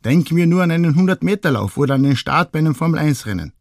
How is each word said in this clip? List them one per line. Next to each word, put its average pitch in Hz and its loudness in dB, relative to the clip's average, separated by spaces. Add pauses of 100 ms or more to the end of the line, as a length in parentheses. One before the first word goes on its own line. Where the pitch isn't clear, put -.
Denken 147 0
wir 170 2
nur 180 2
an 165 0
einen 165 2
hundert 185 2
Meter 190 -2
Lauf 101 -4
oder 139 0
an 135 2
den 139 2
Start - -2
bei 156 -6
einem 156 0
Formel 165 -2
eins 147 -2
Rennen. 87 -6